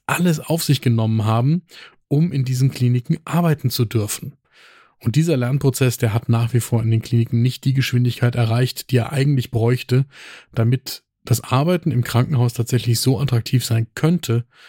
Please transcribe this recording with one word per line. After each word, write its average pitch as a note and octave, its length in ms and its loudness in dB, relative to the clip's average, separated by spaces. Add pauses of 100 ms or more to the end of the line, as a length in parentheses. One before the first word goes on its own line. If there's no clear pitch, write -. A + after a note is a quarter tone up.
alles E3+ 340 0
auf E3 220 -4
sich C#3 200 0
genommen A2 420 2
haben, A#2+ 380 2 (460)
um D#3 240 0
in C#3 120 -2
diesen B2+ 260 2
Kliniken B2 540 0
arbeiten D#3 460 0
zu A#2+ 160 -2
dürfen. - 480 -6 (640)
Und A2+ 160 -2
dieser E3 220 2
Lernprozess, B2+ 600 0
der G#2+ 160 0
hat A2+ 160 -2
nach A#2 240 0
wie A#2+ 60 2
vor A2+ 220 -2
in A2+ 80 0
den A2 120 2
Kliniken A#2 400 0
nicht B2+ 220 -2
die C3+ 100 2
Geschwindigkeit B2 600 0
erreicht, A#2+ 560 -2
die C3 60 2
er A#2 160 0
eigentlich C#3 380 0
bräuchte, B2 560 0 (480)
damit A#2+ 500 -2 (180)
das - 220 0
Arbeiten D#3+ 460 0
im A#2+ 120 0
Krankenhaus A#2+ 520 0
tatsächlich A#2 440 0
so B2+ 220 0
attraktiv B2 440 0
sein A2+ 300 -2
könnte. D#3 520 0 (220)